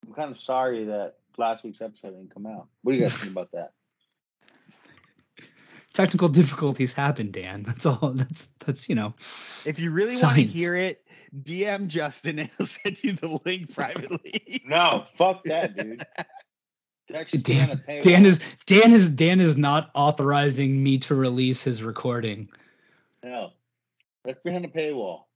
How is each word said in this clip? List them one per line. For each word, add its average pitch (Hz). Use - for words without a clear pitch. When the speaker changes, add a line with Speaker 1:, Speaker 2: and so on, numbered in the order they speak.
Speaker 1:
I'm -
kinda 143
sorry 127
that 104
last 113
week's 110
episode 107
didn't 95
come 101
out. 110
What 120
do 135
you 120
guys 123
think 98
about 92
that? 85
<laughs> -
Speaker 2:
Technical 185
difficulties 139
happen, 139
Dan. 95
That's 113
all. 139
That's, -
that's, -
you 175
know, 107
Speaker 3:
If 156
you 165
really 196
wanna 247
Speaker 2:
science. 135
Speaker 3:
hear 175
it, 180
D 175
M 196
Justin 151
and 151
he'll -
send -
you 202
the 160
link 180
privately. -
<laughs> -
Speaker 1:
No, 156
fuck 185
that, 151
dude. 113
That's 156
Speaker 2:
Dan, 135
Speaker 1:
behind 135
a 135
paywall. 147
Speaker 2:
Dan 185
is, 175
Dan 220
is, 190
Dan 165
is 160
not 147
authorizing 139
me 135
to 135
release 127
his 117
recording. 113
Speaker 1:
No, 123
that's 131
behind 175
a 165
paywall. 135